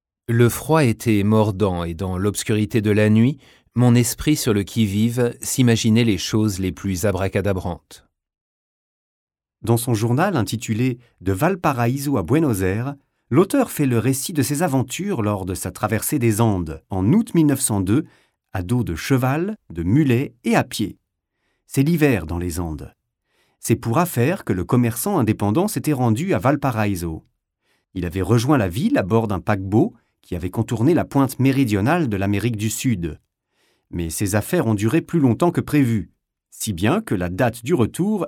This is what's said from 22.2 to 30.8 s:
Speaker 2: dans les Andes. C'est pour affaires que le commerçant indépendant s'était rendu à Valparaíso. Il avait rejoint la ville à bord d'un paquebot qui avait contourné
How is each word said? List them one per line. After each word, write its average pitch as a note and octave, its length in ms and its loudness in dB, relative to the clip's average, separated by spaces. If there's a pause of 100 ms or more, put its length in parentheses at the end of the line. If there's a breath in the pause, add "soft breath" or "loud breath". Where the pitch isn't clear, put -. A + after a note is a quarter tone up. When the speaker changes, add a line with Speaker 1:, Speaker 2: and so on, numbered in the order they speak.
Speaker 2:
dans F2 120 -4
les F2 200 -6
Andes. D#2 380 -8 (640)
C'est A2+ 160 0
pour A#2 220 -2
affaires E3+ 460 0
que - 80 -2
le F2+ 120 -2
commerçant B2+ 560 0
indépendant G#2+ 480 0
s'était D3+ 240 -4
rendu B2+ 420 0
à C3+ 60 0
Valparaíso. G#2+ 840 -2 (720)
Il F2+ 120 -4
avait F#2 160 -2
rejoint A#2+ 360 2
la G2 100 2
ville D#3 300 -2
à G#2+ 60 0
bord A2 240 2
d'un G2 100 -2
paquebot G2+ 560 0 (260 soft breath)
qui - 140 -12
avait F2 160 -6
contourné A#2 440 0